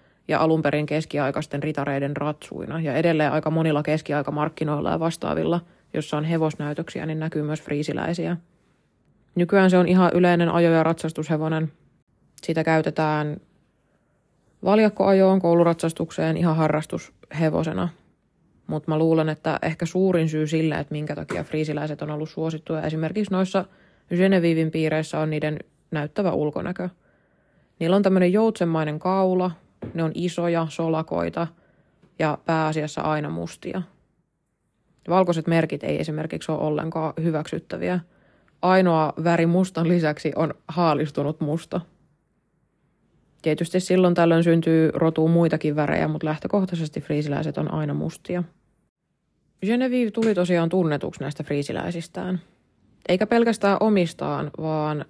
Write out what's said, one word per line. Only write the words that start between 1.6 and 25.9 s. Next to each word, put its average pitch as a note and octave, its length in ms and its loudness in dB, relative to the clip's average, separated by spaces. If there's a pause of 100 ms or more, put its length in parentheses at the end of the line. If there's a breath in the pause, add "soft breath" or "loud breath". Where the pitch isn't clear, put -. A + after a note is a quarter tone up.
ritareiden C#3+ 540 -4
ratsuina. D3+ 640 -8
Ja D3 140 -2
edelleen D#3 380 2
aika D#3 180 -2
monilla D#3+ 320 2
keskiaikamarkkinoilla D3+ 1080 -2
ja E3 100 0
vastaavilla, E3 600 -2 (340 soft breath)
jossa D3+ 220 -4
on D3+ 80 -2
hevosnäytöksiä, D#3+ 840 -4
niin D#3 140 -4
näkyy D#3 220 -4
myös D3+ 200 -6
friisiläisiä. E3 720 -4 (1000)
Nykyään F#3 360 4
se F#3 80 6
on F3 100 4
ihan F#3 260 6
yleinen F3 340 4
ajo- E3+ 240 4
ja D#3+ 100 6
ratsastushevonen. D#3+ 920 -2 (680)
Sitä D#3+ 220 -2
käytetään D#3 720 0 (1300)
valjakkoajoon, G3 760 4
kouluratsastukseen, E3 960 2
ihan E3 200 2
harrastushevosena. D#3+ 1300 -2 (800)
Mut D#3 200 -6
mä D#3 120 0
luulen, D#3+ 300 2
että D#3 340 -2
ehkä E3 240 -4
suurin F3+ 420 2
syy D#3 180 -2
sille, D#3+ 280 0
että - 180 -6
minkä D3+ 220 -6
takia E3 300 -8
friisiläiset D3+ 580 -6
on D3+ 80 -8
ollut D3+ 200 -8
suosittuja D#3+ 520 -6
esimerkiksi D#3+ 500 -4
noissa F#3 320 0 (520 soft breath)
Genevivin E3+ 540 4
piireissä, D#3 480 -2
on D#3 120 -2
niiden D3+ 280 -2 (320)